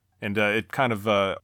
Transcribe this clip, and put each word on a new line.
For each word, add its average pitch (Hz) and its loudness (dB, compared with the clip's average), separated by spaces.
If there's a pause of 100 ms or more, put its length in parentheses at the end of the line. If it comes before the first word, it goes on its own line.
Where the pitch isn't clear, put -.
(220)
and, 104 -4
uh, 110 2
it 104 0
kind 123 0
of, 104 -4
uh, 98 2